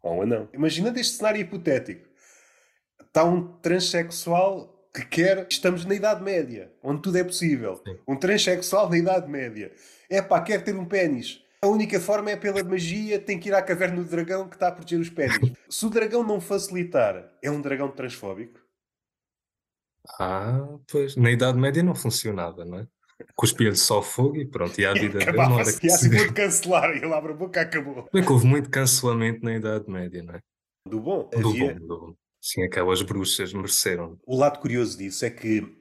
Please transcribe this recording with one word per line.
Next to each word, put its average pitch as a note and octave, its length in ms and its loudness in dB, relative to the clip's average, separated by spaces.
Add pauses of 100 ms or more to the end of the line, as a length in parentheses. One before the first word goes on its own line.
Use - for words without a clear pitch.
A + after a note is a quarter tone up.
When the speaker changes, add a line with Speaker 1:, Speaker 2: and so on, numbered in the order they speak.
Speaker 1:
Ou F2 140 -4
um F#2+ 60 0
anão. G#2+ 300 -2
Imagina D#3 360 0 (100)
este - 180 -2
cenário G#3+ 240 0
hipotético. D#3 680 -4 (1040)
Tá D#3+ 120 6
um F3 340 2
transexual F3 1160 0 (180)
que B2 120 -10
quer, F#3 420 2
estamos F3+ 360 0
na F#3+ 100 0
Idade G3 280 0
Média, C#3 500 -4 (100)
onde D3 200 -4
tudo F#3 160 0
é F3+ 60 4
possível. C#3 520 -2 (100)
Speaker 2:
Sim. F#2 120 -12 (100)
Speaker 1:
Um C3+ 80 -2
transexual F#3 760 2
na E3+ 80 4
Idade F3 320 2
Média. A#2 420 -10 (360)
"Epá, F#3+ 320 2
quer F#3 240 -2
ter G#3 100 -2
um F#3 120 -6
pénis. E3+ 540 -2 (220)
A G3+ 60 2
única G#3+ 320 2
forma G#3 300 -2
é G3+ 60 -2
pela G3 280 -2
magia, F#3+ 560 -2
tem G3+ 180 -4
que G3+ 120 -6
ir G3 40 4
à F#3+ 80 6
caverna F3 400 -2
do E3 60 -8
dragão F3 400 -4
que - 100 -20
tá F3+ 100 2
a F3 40 0
proteger E3+ 260 -4
os E3 120 -2
pénis." C#3+ 280 0
Speaker 2:
<laughs> - 300 0
Speaker 1:
Se - 180 -4
o G#3+ 40 2
dragão A3+ 340 2
não G#3 160 0
facilitar, F3 880 -2 (120)
é C#3+ 80 -2
um D3 100 -2
dragão C#3 300 -6
transfóbico? A2 680 -10 (1600)
Speaker 2:
Ah, G2+ 480 -2 (240)
pois. C#3 260 0
Na A#2+ 140 6
Idade B2 280 2
Média C#3 240 2
não F3 120 2
funcionava, F2 680 -4
não F2 160 -10
é? A2+ 60 -10 (500)
Cuspia-lhe G#2+ 400 2
só G#2 260 4
fogo C#3+ 340 0
e D3 100 -4
pronto, F2 340 -4
e G2 60 4
a G2 60 2
Speaker 1:
E G2+ 80 2
Speaker 2:
vida G2+ 180 -2
dele, F#2+ 120 2
Speaker 1:
acabava-se. C3 240 4
Speaker 2:
na - 20 4 (140)
hora - 100 -2
que E3+ 60 0
Speaker 1:
E E3 40 6
assim - 200 6
Speaker 2:
se - 60 6
Speaker 1:
vou-te - 160 4
cancelar, F3 640 2
e C3 80 -6
ele D#3+ 80 -2
abre D#3 200 -2
a D3 40 -8
boca, F3+ 240 -4
acabou. C#3+ 520 -4
Speaker 2:
Bem C#3+ 120 4
que C#3+ 80 4
houve A#2+ 140 8
muito C#3 240 4
cancelamento A#2 720 2
na A2+ 100 -2
Idade G#2+ 360 -4
Média, F2+ 320 -8
não E2+ 120 -16
é? F2 60 -14 (480)
Speaker 1:
Do A2 120 -4
bom, D#3+ 280 -4
Speaker 2:
Do A2+ 220 0
Speaker 1:
havia C3 240 -2
Speaker 2:
bom, E2 120 -14
do E2+ 140 -10
bom. E2+ 140 -18 (260)
Sim, - 220 -4
aquelas F#2 400 0
bruxas F#2+ 500 -4
mereceram. F#2 760 -2
Speaker 1:
O C3 120 -2
lado C#3+ 200 4
curioso A#2+ 380 -2
disso G2 300 -6
é A2+ 40 -2
que A2 400 -2 (100)